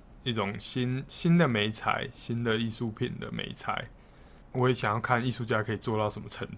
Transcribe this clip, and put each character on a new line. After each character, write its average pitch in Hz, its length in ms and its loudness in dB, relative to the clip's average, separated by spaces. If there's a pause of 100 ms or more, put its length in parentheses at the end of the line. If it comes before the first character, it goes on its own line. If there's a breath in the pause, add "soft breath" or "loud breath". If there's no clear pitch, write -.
(220)
一 127 100 -2
种 104 260 0
新， 127 500 -2
新 170 280 4
的 170 120 8
媒 110 220 2
材， 110 420 -2
新 117 320 -4
的 113 120 2
艺 113 140 0
术 113 220 -4
品 120 280 -4
的 - 120 -8
媒 - 200 -6
材。 - 320 -6 (680 soft breath)
我 127 160 4
也 127 60 6
想 107 200 0
要 113 60 0
看 120 240 2
艺 131 60 0
术 123 140 -4
家 110 180 2
可 110 100 -2
以 104 40 -2
做 110 220 -2
到 107 100 2
什 104 120 -6
么 - 80 -10
程 - 180 -10 (120)